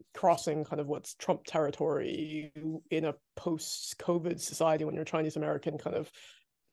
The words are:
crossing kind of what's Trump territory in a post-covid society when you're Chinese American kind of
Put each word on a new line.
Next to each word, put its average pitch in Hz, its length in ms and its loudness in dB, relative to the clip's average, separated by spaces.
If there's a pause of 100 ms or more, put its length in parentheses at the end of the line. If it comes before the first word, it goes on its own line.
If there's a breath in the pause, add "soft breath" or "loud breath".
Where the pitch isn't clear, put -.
(140)
crossing 165 500 4
kind 151 160 -4
of 143 80 -2
what's - 260 -4
Trump - 320 0
territory 151 1080 0 (380)
in 160 140 2
a 147 100 0 (220)
post-covid 170 1040 -2
society 156 440 2
when 151 120 -2
you're 156 80 -2
Chinese 156 320 0
American 151 420 0
kind - 180 -2
of 151 140 -2 (640 soft breath)